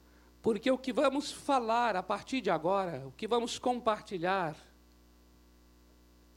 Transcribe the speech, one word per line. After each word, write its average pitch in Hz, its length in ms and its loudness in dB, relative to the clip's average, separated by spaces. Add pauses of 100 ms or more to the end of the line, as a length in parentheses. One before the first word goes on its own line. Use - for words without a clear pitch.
(400)
porque 226 300 2
o 262 80 4
que 254 140 -6
vamos 269 380 2
falar 233 680 2
a 185 60 0
partir 214 380 -4
de 196 100 0
agora, 170 560 0
o 131 60 -14
que - 140 -8
vamos 240 320 0
compartilhar, 196 1000 -2 (1800)